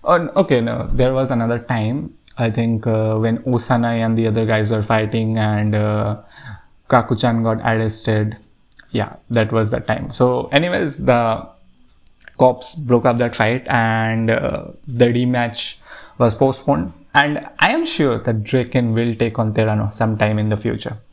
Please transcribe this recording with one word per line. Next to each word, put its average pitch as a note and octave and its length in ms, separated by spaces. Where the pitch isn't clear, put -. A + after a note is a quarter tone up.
Oh, F3 100
n-, E3+ 220
okay, C#3+ 240
no, A2+ 280
there B2+ 240
was C3 180
another A#2 280
time, A#2 560
I A#2 140
think, A2+ 360
uh, A2 300
when A2+ 220
Osanai A#2 680
and A2+ 140
the A2+ 80
other A2+ 200
guys A2 240
were A2 120
fighting A2 560
and, G#2+ 360
uh, G#2+ 460
Kaku-chan A#2 520
got A2+ 180
arrested. A2 760
Yeah, - 240
that A2+ 220
was A2 180
the A#2+ 100
time. A2+ 300
So B2 380
anyways, E3 500
the A#2+ 480
cops - 360
broke B2 320
up A#2+ 120
that A#2+ 180
fight, A#2 320
and, A2+ 640
uh, - 340
the B2 200
rematch A#2+ 680
was A#2 160
postponed. C3+ 580
And D3 340
I E3+ 120
am E4 160
sure C3+ 320
that A2+ 240
Draken B2 500
will A#2 220
take A2+ 240
on A2 160
Terano G#2+ 400
sometime G#2+ 440
in G#2+ 100
the G#2 80
future. A2 400